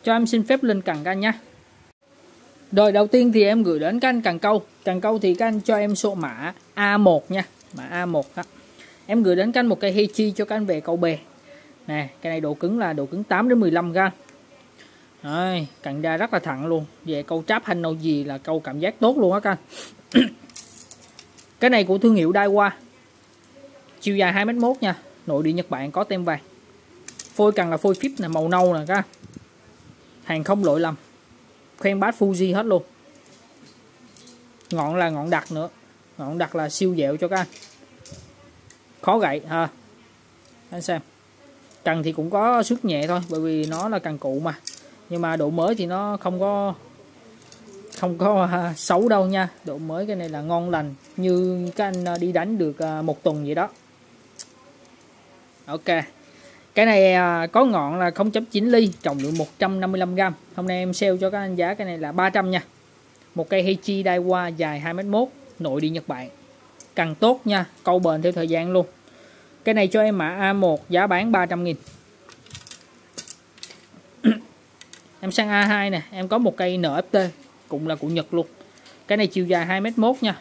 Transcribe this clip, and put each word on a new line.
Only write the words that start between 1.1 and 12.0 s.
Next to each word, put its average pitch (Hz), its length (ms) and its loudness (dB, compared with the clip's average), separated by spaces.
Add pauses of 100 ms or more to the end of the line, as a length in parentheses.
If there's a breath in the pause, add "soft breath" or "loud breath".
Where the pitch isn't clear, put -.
anh 190 80 -2
nha. 214 140 0 (1400)
Rồi, 202 200 6
đầu 208 160 4
tiên 247 240 6
thì 214 120 6
em 214 200 4
gửi 165 160 2
đến 185 200 -2
các 262 100 2
anh 240 120 0
cần 175 180 -2
câu. 208 240 2 (220)
Cần 180 160 0
câu 220 180 0
thì 185 160 4
các 226 120 0
anh 214 140 -2
cho 220 140 2
em 208 200 0
số 202 200 -2
mã 147 380 -6 (200)
A 202 240 2
một 180 340 6
nha. 185 140 -2 (280)
Mã 131 100 -12
A 175 220 -6
một 156 300 -2
đó. 175 80 -8 (640 loud breath)
Em 226 180 2
gửi 180 120 6
đến 208 160 2
các 247 80 0
anh 240 80 2
một 196 120 2
cây 196 120 0
Heichi 214 400 2
cho 202 140 -2
các 214 100 -6
anh 214 100 -2
về 160 160 -2
câu 170 160 -2
bè. 165 200 0 (720 loud breath)
Nè, 151 220 -6 (120)